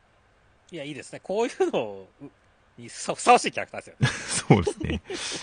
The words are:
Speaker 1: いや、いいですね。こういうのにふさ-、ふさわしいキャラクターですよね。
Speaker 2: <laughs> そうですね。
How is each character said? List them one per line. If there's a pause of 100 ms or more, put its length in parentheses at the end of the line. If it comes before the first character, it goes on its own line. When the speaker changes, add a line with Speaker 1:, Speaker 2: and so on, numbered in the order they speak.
(720)
Speaker 1:
い
や、
い
い
で
す
ね。
こ
う
い
う
の (720)
に
ふ
さ-、
ふ
さ
わ
し
い
キ
ャ
ラ
ク
タ
ー
で
す
よ
ね。
Speaker 2:
<laughs>
そ
う
で
す
ね。 (420)